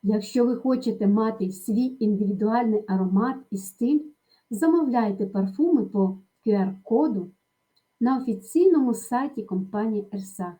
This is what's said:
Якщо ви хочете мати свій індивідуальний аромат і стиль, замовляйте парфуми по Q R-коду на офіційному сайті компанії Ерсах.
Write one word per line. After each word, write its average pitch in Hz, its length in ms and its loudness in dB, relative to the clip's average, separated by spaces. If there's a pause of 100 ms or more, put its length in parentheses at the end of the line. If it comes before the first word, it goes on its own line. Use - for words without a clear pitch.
Якщо 214 440 0
ви 254 100 0
хочете 247 500 0
мати 208 460 0
свій 247 480 -2
індивідуальний 214 880 0
аромат 190 480 2 (140)
і 202 60 -6
стиль, 262 440 0 (500)
замовляйте 240 760 2
парфуми 220 600 0
по 190 320 0 (280)
Q 220 60 2
R-коду 202 800 0 (720)
на 254 220 2
офіційному 262 720 2
сайті 247 480 -4
компанії 202 680 -4
Ерсах. 190 480 -10